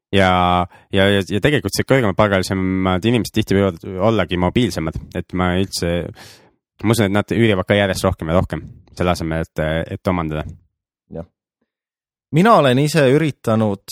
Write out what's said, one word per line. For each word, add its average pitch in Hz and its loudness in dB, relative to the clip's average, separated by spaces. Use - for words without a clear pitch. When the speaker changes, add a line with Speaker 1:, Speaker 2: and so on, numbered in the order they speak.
Speaker 1:
Ja, 95 4
ja, 95 4
ja, 101 2
ja 98 -4
tegelikult 131 0
see - -4
kõrgemapalgalisemad 95 0
inimesed 117 -2
tihti 98 0
võivad 95 0
ollagi 92 -2
mobiilsemad, 90 -2
et - -10
ma 90 -2
üldse, 92 -4
ma 110 2
usun, 110 2
et 98 -2
nad 101 -2
üürivad 101 0
ka 101 2
järjest 98 0
rohkem 87 -2
ja 82 0
rohkem, 85 -2
selle 87 -2
asemel, 80 -4
et, - -6
et - -4
omandada. 78 -4
Speaker 2:
Jah. 85 -14
Mina 214 6
olen 135 4
ise 147 2
üritanud, 110 0